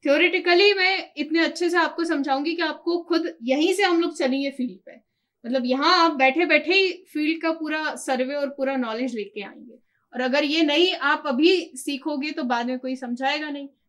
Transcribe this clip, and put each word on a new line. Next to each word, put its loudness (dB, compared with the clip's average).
Theoretically 4
मैं 0
इतने 0
अच्छे 0
से 0
आपको 0
समझाऊंगी -2
कि -4
आपको -2
खुद -2
यहीं 2
से 0
हम 4
लोग -2
चलेंगे -2
field -8
पे, -20
मतलब -2
यहाँ 4
आप 4
बैठे-बैठे 2
ही 2
field -4
का 0
पूरा -4
survey -4
और -4
पूरा -4
knowledge -4
लेके -8
आएंगे। -18
और -6
अगर 0
ये 2
नहीं 2
आप 0
अभी 2
सीखोगे -6
तो -6
बाद -2
में -4
कोई -6
समझाएगा -4
नहीं। -10